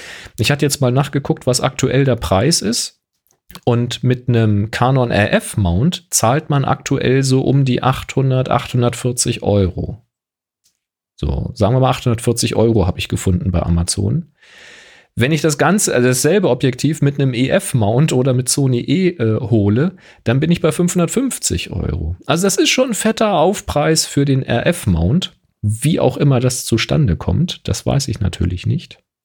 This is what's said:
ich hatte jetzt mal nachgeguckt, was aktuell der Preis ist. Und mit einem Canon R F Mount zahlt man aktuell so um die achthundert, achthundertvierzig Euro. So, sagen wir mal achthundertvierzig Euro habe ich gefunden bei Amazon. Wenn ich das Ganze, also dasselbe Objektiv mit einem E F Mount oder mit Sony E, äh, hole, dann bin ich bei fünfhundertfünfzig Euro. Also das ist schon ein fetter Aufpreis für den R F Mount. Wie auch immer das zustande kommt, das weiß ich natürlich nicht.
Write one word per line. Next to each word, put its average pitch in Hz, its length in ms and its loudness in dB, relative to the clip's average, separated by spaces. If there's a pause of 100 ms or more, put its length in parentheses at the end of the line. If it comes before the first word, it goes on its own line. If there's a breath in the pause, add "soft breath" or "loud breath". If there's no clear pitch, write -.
(380 loud breath)
ich 113 140 0
hatte 135 120 0
jetzt 143 160 -2
mal 123 120 2
nachgeguckt, 139 560 -2
was 123 120 0
aktuell 135 440 0
der 127 120 2
Preis 110 460 0
ist. - 400 -6 (600)
Und 120 400 -2
mit 123 240 0
einem 107 420 2
Canon 127 400 0
R 101 220 0
F - 240 -2
Mount 101 540 0
zahlt 135 380 0
man 139 160 0
aktuell 131 600 0
so 131 180 2
um 135 220 2
die 127 180 0
achthundert, 131 680 0
achthundertvierzig 120 920 -2
Euro. 95 600 0 (1160)
So, - 360 -4
sagen 110 200 2
wir 131 60 2
mal 127 80 2
achthundertvierzig 120 680 -2
Euro 110 300 4
habe 90 120 -2
ich - 100 -8
gefunden 92 420 -2
bei 82 120 0
Amazon. 101 680 -2 (840 loud breath)
Wenn 131 180 0
ich 151 80 0
das 156 160 0
Ganze, 160 380 2
also 123 140 4
dasselbe 151 420 2
Objektiv 131 500 0
mit 143 180 0
einem 135 140 0
E 123 160 0
F - 240 0
Mount 120 400 2
oder 131 220 2
mit 123 160 -2
Sony 131 300 0
E, 170 360 0
äh, 113 240 0
hole, 113 560 2 (280 loud breath)
dann 131 160 0
bin 160 100 2
ich 170 100 2
bei 160 120 2
fünfhundertfünfzig 175 1000 -2
Euro. 82 460 -4 (100)
Also 165 160 0
das 196 160 0
ist 311 100 2
schon 262 220 0
ein 214 40 -4
fetter 220 380 0
Aufpreis 160 720 0
für 139 220 0
den 131 160 2
R - 240 -2
F - 200 -2
Mount. 95 460 2 (300)
Wie 110 380 0
auch 123 180 0
immer 135 200 2
das 123 280 -2
zustande 117 500 0
kommt, - 500 -4
das - 200 -6
weiß 131 220 0
ich 120 120 -6
natürlich 90 460 -4
nicht. - 320 -4 (260)